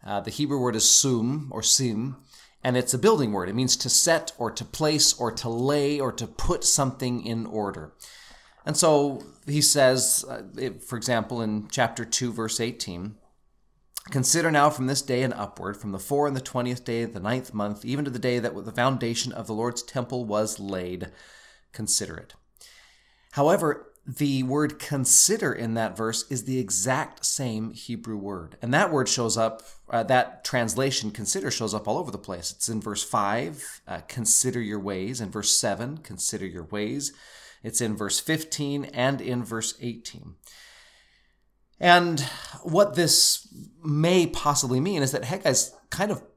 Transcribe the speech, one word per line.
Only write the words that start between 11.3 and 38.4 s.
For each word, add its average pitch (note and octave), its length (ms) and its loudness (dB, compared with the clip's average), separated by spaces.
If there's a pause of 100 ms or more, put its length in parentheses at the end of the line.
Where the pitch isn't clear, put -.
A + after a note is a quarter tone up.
in G#2+ 300 -2
chapter A#2 340 0
two, A#2+ 280 -2
verse A2 280 -4
eighteen, G#2+ 560 -6 (960)
"Consider D#3+ 400 2
now D3 180 8
from C3 160 -4
this C3+ 160 0
day B2+ 220 0
and C3 100 -2
upward, G2+ 420 -8
from G#2 140 -8
the F#2+ 80 -6
four C#3+ 300 0
and C3+ 80 -2
the C3 40 -4
twentieth B2 440 -4
day A#2 180 -2
of G#2+ 120 -6
the G2 60 -8
ninth A#2+ 320 -4
month, G#2 320 -4
even C3+ 200 -2
to C3+ 80 -4
the A#2+ 80 -8
day B2 180 2
that G#2+ 260 -4
the A2 60 -10
foundation B2 640 0
of G#2+ 160 -10
the A2 60 -4
Lord's A#2 280 -2
temple B2 420 -6
was G#2+ 360 -2
laid, F2+ 500 -6 (640)
consider G#2 440 -4
it." - 180 -18 (1000)
However, D#3 600 2 (120)
the C3+ 380 0
word C#3+ 380 0
consider D3 720 2
in A2+ 220 -2
that A2 220 -2
verse A2 340 -4
is B2 140 -4
the B2+ 140 -2
exact B2+ 680 -2
same A2 460 -2
Hebrew A2+ 460 -8
word. G2 440 -8
And A#2+ 140 0
that F3 160 4
word C#3 180 2
shows A#2 280 0
up, A2+ 260 0 (260)
uh, A#2 160 0
that B2+ 380 2
translation A#2+ 680 0
consider C3+ 360 -2
shows A2 240 -2
up G#2+ 140 -4
all A2+ 120 0
over D#3+ 120 -6
the G2+ 80 -10
place. F2+ 320 -10
It's - 180 -4
in A2 120 -4
verse G2+ 240 -4
five, A#2+ 840 -4
uh, F2+ 220 -10
"Consider A#2+ 520 0
your G#2+ 200 -4
ways." G2 400 -4
In G2+ 100 -6
verse G#2 260 0
seven, A#2+ 420 -2
"Consider F#2+ 480 -6
your E2+ 180 -10
ways." G#2+ 480 -6 (500)
It's A2+ 180 -4
in A2 160 -2
verse G2+ 220 -2
fifteen D3 680 -4